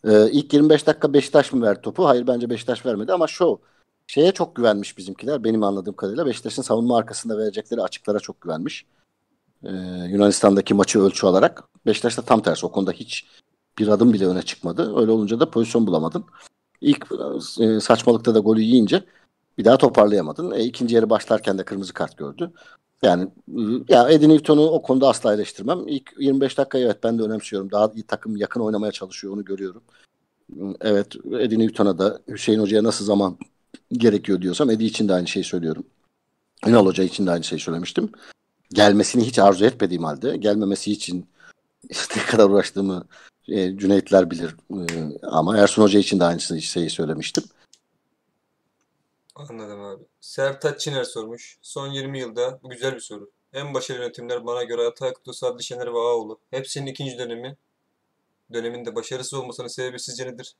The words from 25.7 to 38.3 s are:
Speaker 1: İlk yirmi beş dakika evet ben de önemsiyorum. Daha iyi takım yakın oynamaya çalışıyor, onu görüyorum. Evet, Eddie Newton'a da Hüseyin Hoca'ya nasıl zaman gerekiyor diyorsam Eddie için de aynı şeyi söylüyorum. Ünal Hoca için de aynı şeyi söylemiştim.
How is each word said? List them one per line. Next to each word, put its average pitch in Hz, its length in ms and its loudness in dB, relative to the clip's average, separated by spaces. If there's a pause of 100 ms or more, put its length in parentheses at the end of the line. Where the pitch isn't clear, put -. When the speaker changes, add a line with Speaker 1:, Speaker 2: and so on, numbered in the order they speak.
Speaker 1:
İlk - 320 -8
yirmi 135 220 0
beş 135 160 -2
dakika 135 200 -2
evet 120 260 0
ben 117 160 0
de 113 40 0
önemsiyorum. 104 480 -6
Daha 107 240 2
iyi 110 80 -12
takım 110 340 -8
yakın 104 240 -4
oynamaya 107 300 -2
çalışıyor, 95 420 -12
onu 101 120 -10
görüyorum. 95 380 -10 (1000)
Evet, 104 340 0 (100)
Eddie 110 340 -2
Newton'a 104 380 0
da 98 320 0
Hüseyin 110 300 0
Hoca'ya 104 240 2
nasıl 107 220 -2
zaman 101 320 0 (540)
gerekiyor 104 500 2
diyorsam 92 280 -2
Eddie 113 180 0
için 107 220 -2
de 95 40 2
aynı 90 140 0
şeyi 92 180 -4
söylüyorum. 85 380 -6 (840)
Ünal 113 180 8
Hoca 92 180 2
için 92 240 -2
de 87 40 0
aynı 82 120 -2
şeyi 80 160 -6
söylemiştim. 90 520 -4 (600)